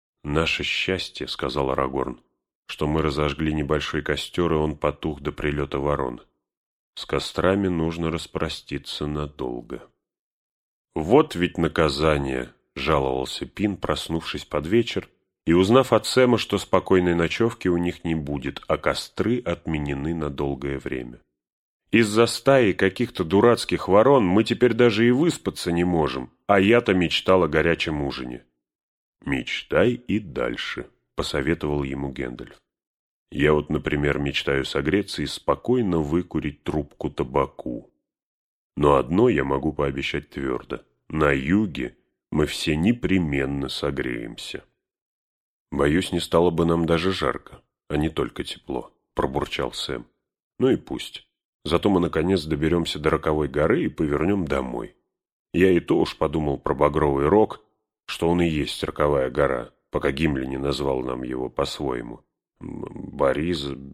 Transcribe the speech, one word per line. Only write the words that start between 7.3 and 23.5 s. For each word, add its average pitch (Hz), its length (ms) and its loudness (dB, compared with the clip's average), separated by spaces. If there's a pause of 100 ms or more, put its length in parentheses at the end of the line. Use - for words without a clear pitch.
нужно 82 420 -2
распроститься - 960 -8
надолго». 64 840 -8 (1080)
«Вот 113 400 4
ведь 87 220 -2
наказание!» — 73 960 0 (220)
жаловался 65 720 -2
Пин, 101 320 -4
проснувшись - 640 -6
под 76 240 -4
вечер 110 400 0 (380)
и 82 80 4
узнав 113 400 6
от 107 120 2
Сэма, 123 320 4
что - 200 -2
спокойной 90 580 2
ночевки 90 520 0
у 87 100 2
них 87 260 -2
не 82 120 0
будет, 69 520 -6
а 76 100 2
костры - 640 -2
отменены 76 720 -4
на 78 160 -4
долгое 69 500 -4
время. 62 420 -8 (720)
«Из-за 110 340 6
стаи 120 480 4
каких-то 98 500 0
дурацких 101 640 4